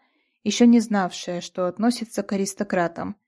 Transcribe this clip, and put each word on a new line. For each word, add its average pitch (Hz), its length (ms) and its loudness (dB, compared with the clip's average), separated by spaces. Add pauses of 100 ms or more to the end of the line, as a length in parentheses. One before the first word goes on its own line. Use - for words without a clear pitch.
(420)
еще 214 240 2
не 240 140 8
знавшая, 185 600 -4
что 180 280 -4
относится 214 560 -4
к - 80 -8
аристократам, 190 840 -4 (120)